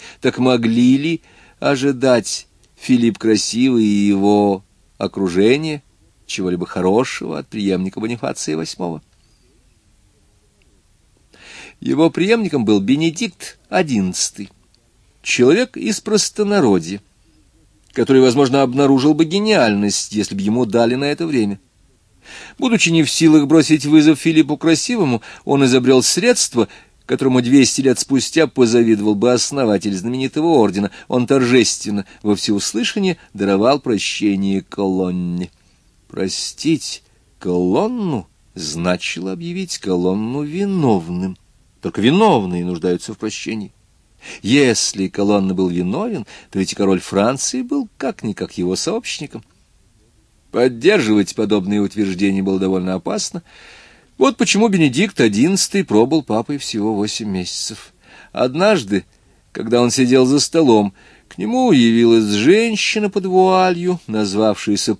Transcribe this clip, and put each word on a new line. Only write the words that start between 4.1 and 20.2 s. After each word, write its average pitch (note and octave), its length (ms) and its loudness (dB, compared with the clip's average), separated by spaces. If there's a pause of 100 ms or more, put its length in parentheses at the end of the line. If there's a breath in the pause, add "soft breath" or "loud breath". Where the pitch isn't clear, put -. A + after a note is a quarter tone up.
окружение G#2+ 840 0 (440)
чего-либо F2+ 400 -4
хорошего F#2 760 -2
от C#2+ 80 -14
преемника F#2+ 520 -4
Бонифация C3+ 580 -6
восьмого? F2+ 440 -8 (2750 loud breath)
Его D3 300 0
преемником F#3 560 0
был G#2 140 4
Бенедикт C3+ 800 -2 (100)
одиннадцатый, G2+ 800 -2 (720)
человек D#3 560 2
из G#3+ 240 -4
простонародья, C#3+ 1000 0 (920)
который, C3 280 4
возможно, C3 400 4
обнаружил C3+ 520 2
бы D#3 120 2
гениальность, C#3+ 840 0
если G#2 240 -4